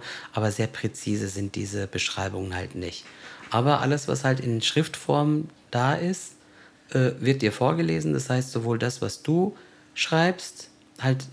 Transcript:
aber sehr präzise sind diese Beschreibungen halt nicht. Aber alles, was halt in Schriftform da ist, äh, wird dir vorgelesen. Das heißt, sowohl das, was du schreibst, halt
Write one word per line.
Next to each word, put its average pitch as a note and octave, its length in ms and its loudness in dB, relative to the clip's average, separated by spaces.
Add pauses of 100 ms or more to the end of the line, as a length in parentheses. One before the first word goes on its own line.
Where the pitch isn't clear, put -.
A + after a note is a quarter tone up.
(340)
aber G#2+ 180 2
sehr A2 140 0
präzise G#2 600 -4
sind G2 260 -6
diese G2+ 320 -4
Beschreibungen F#2+ 680 -4
halt F2+ 200 -6
nicht. F2 320 -8 (440)
Aber C3+ 300 4
alles, C#3 260 0
was C#3 180 -2
halt C3 160 2
in A#2 200 0
Schriftform D3+ 880 2 (220)
da B2+ 240 2
ist, F3 380 -4 (580)
äh, B2+ 280 4
wird C3+ 220 2
dir G#2+ 120 4
vorgelesen. D#3+ 600 2
Das C3+ 160 0
heißt, B2+ 240 0
sowohl A#2 260 0
das, A#2 220 -2
was G#2+ 220 -4
du F3+ 340 2 (380)
schreibst, - 720 0 (320)
halt C3 320 2